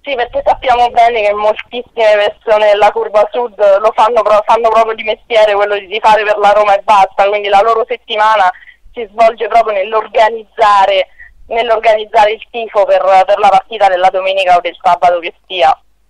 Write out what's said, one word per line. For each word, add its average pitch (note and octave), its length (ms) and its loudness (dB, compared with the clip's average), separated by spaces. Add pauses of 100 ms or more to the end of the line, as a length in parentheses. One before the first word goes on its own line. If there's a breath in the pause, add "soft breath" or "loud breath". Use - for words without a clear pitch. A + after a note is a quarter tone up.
Sì, C#4 140 -10
perché B3 300 -6
sappiamo A#3+ 460 0
bene A#3 320 2
che G#3 100 0
moltissime G#3+ 1000 -2
persone G#3+ 340 0
della G#3 240 4
curva G#3+ 400 -2
sud A#3 280 -8 (220)
lo A3 120 0
fanno B3 280 0
pro-, G#3 240 2
fanno A3+ 240 0
proprio A3 260 0
di A3 80 -16
mestiere G#3+ 500 -2
quello G3+ 240 -2
di G3 120 -12
tifare G#3+ 340 0
per G#3 140 -6
la G#3 140 2
Roma G#3 260 2
e G3 60 -10
basta, G3 440 0
quindi G#3 220 -4
la G3 120 2
loro A3+ 240 0
settimana G#3+ 640 -2 (440 loud breath)
si A#3+ 180 -12
svolge A3+ 360 0
proprio A3 260 0
nell'organizzare, G#3 1300 0 (400 loud breath)
nell'organizzare A3 840 0
il A3 180 -10
tifo A3 360 -4
per, F#3 160 0 (240)
per G3+ 140 0
la G#3 100 2
partita G3 400 0
della F#3 200 0
domenica F#3+ 460 -2
o F3 60 0
del E3+ 200 -8
sabato F3 380 0
che E3+ 140 -12 (140)
sia. F3 300 0 (320)